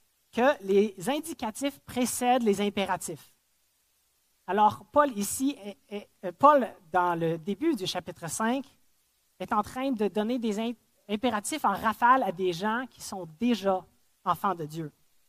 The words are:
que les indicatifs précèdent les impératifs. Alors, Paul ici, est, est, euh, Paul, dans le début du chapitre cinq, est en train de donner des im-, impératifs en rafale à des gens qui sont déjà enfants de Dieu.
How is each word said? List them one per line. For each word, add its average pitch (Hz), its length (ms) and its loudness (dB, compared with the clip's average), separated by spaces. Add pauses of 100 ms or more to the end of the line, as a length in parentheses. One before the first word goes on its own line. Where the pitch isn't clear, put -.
(320)
que 240 320 2
les 196 460 2
indicatifs 277 680 -6
précèdent 247 640 0
les 202 180 2
impératifs. 190 680 -4 (1200)
Alors, 208 400 2
Paul 285 300 2
ici, 262 460 -2
est, 202 160 -14 (100)
est, 202 200 -10 (160)
euh, 180 120 -6
Paul, 277 300 6 (240)
dans 175 280 2
le 165 200 0
début 214 380 -2
du 185 100 -6
chapitre 175 420 -8
cinq, 233 360 -2 (760)
est 185 140 -8
en 214 100 2
train 269 300 -4
de 208 160 0
donner 214 300 -2
des 220 200 -2
im-, 226 140 -4 (360)
impératifs 214 560 -2
en 208 80 2
rafale 233 520 4
à 190 80 0
des 180 200 0
gens 214 380 -4
qui - 120 -20
sont 185 260 -12 (100)
déjà 196 480 0 (380)
enfants 190 300 0
de 170 100 -8
Dieu. 151 260 -10 (380)